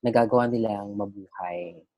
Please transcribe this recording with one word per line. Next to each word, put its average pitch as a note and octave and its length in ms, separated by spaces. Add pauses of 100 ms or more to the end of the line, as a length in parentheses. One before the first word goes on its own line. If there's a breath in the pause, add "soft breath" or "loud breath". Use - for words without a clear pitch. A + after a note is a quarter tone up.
nagagawa A#2+ 400
nilang G#2+ 480
mabuhay F2+ 880 (160)